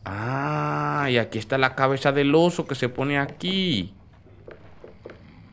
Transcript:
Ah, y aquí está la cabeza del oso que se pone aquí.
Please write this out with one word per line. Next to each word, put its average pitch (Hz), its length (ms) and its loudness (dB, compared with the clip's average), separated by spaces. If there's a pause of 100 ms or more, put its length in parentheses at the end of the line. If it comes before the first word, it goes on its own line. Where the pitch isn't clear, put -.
Ah, 147 1080 -2
y 120 80 4
aquí 110 200 0
está 135 200 -2
la 131 160 2
cabeza 135 380 2
del 143 220 2
oso 170 320 4
que 143 80 -4
se 127 140 -2
pone 139 300 -2
aquí. 147 760 -2 (1600)